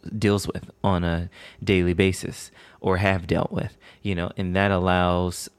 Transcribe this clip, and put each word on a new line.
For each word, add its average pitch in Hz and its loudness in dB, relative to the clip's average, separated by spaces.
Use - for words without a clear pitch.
deals 101 2
with - -8
on 92 2
a 85 -2
daily 90 4
basis 92 -2
or 92 0
have 92 0
dealt 82 0
with, - -6
you 101 -2
know, 85 -4
and 90 -2
that 98 2
allows, 90 2